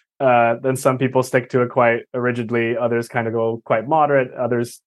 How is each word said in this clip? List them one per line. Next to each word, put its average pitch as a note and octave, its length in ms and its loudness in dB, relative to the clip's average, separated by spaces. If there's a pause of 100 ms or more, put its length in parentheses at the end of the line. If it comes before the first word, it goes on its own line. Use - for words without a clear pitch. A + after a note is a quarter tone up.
(220)
Uh, A#2+ 420 4
then C3 140 0
some C3 200 0
people B2+ 260 0
stick B2+ 260 -2
to B2+ 120 2
it A#2+ 100 -2
quite A#2+ 320 2 (100)
rigidly, A#2 640 -2
others A#2 320 -2
kind A#2 180 -4
of A2 60 -6
go A2+ 320 -2
quite A2+ 200 -2
moderate, C#3+ 500 2
others A#2+ 520 -4